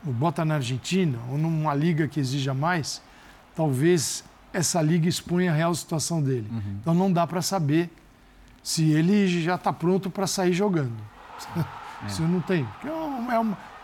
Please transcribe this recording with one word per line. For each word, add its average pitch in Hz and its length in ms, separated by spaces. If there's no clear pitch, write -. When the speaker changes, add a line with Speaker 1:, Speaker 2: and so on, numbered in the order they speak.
Speaker 1:
ou 143 60
bota 156 320
na 156 120
Argentina, 135 640
ou 135 80
numa 156 360
liga 156 340
que - 120
exija 135 340
mais, 151 480
talvez 151 680
essa 175 300
liga 160 260
exponha 180 440
a 151 40
real 170 180
situação 160 480
dele. 131 300
Speaker 2:
Uhum. 101 300
Speaker 1:
Então 165 120
não 190 180
dá 170 140
pra 170 160
saber 165 480
se 156 300
ele 185 360
já 175 160
tá 190 140
pronto 180 380
pra 180 180
sair 180 240
jogando. 175 400
<laughs> - 260
Speaker 2:
É. 107 40
Speaker 1:
Isso 101 160
não 175 180
tem. 160 240
Porque 107 220
é 302 40
um, 285 400
é 226 80
um, 220 160